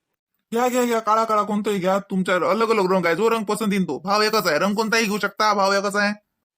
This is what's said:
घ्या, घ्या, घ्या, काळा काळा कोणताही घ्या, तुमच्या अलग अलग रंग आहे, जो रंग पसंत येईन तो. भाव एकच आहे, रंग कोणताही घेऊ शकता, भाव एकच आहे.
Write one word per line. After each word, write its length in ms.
घ्या, 140
घ्या, 180
घ्या, 140
काळा 240
काळा 180
कोणताही 380
घ्या, 200
तुमच्या 360
अलग 340
अलग 220
रंग 140
आहे, 100
जो 140
रंग 140
पसंत 280
येईन 120
तो. 160
भाव 220
एकच 260
आहे, 120
रंग 160
कोणताही 300
घेऊ 140
शकता, 340
भाव 200
एकच 220
आहे. 140